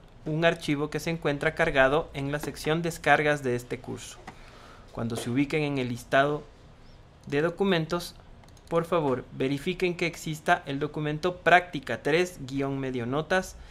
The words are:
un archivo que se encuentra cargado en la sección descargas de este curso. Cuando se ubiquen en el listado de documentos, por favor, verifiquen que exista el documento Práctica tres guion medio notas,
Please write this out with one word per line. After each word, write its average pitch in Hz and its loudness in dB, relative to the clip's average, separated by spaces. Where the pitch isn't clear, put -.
un 160 0
archivo 151 2
que 151 -4
se 170 -4
encuentra 156 0
cargado 147 4
en 139 -4
la 147 -2
sección 151 -2
descargas 151 2
de 123 0
este 123 -8
curso. - -12
Cuando 117 -4
se 113 -6
ubiquen 143 0
en 143 -2
el 123 -2
listado 139 0
de 143 0
documentos, 170 0
por 165 2
favor, 139 2
verifiquen 143 -2
que 175 0
exista 165 -2
el 139 -4
documento 151 -2
Práctica 160 4
tres 175 2
guion 139 -4
medio 131 -4
notas, 156 -2